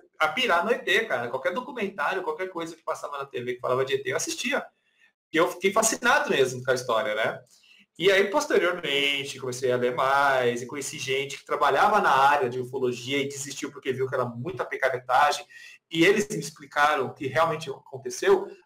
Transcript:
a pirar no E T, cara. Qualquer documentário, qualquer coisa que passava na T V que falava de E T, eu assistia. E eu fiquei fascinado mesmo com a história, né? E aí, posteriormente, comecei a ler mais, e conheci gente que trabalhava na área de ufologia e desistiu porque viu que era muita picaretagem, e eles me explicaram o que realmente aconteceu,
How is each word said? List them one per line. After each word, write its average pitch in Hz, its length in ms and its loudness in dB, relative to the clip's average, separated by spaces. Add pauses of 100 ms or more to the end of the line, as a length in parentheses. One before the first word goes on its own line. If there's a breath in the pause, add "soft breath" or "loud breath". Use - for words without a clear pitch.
(200)
a 156 80 2
pirar 175 380 0
no 226 60 2
E 262 60 0
T, 202 280 0
cara. 123 240 -2
Qualquer 131 240 -4
documentário, 190 680 -4
qualquer 180 280 -6
coisa 165 260 -10
que - 80 -20
passava 143 340 -8
na 139 80 -8
T 127 160 -10
V 123 140 -6
que - 60 -14
falava 127 240 0
de 135 80 -4
E 135 100 -2
T, 127 80 -6
eu 156 60 -2
assistia. 247 460 -4 (720)
E 156 40 -2
eu - 100 4
fiquei - 240 -2
fascinado 240 580 2
mesmo 127 320 2
com 135 80 -2
a 123 60 4
história, 110 400 0
né? 117 240 -2 (580 soft breath)
E 180 140 4
aí, 202 180 4
posteriormente, 143 1080 0
comecei 127 320 -2
a 123 60 2
ler 123 180 0
mais, 131 640 2
e 127 60 -10
conheci 147 320 -10
gente 135 400 -4
que - 60 -20
trabalhava 151 560 4
na 165 100 4
área 139 380 4
de 127 100 -4
ufologia 127 580 -2
e 139 100 0
desistiu - 440 -10
porque 135 220 -6
viu 127 120 -2
que 131 80 -4
era 127 120 0
muita 156 400 -8
picaretagem, 131 800 0 (440 loud breath)
e 165 140 2
eles 208 240 4
me - 100 -6
explicaram 147 680 0
o - 80 -8
que 135 120 -10
realmente 131 440 0
aconteceu, 135 800 0 (180 loud breath)